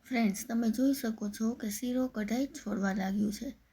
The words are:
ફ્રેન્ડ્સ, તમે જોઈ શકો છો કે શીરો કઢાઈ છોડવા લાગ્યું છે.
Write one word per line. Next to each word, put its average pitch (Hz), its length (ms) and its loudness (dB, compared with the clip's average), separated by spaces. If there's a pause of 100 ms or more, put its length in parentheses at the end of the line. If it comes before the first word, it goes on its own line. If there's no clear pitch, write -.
ફ્રેન્ડ્સ, 226 400 0
તમે 233 240 2
જોઈ 254 220 4
શકો 220 360 -2
છો 220 260 -2
કે 226 160 -4
શીરો 254 380 0
કઢાઈ 226 380 0
છોડવા 202 460 -2
લાગ્યું 196 400 0
છે. 240 240 -8 (160)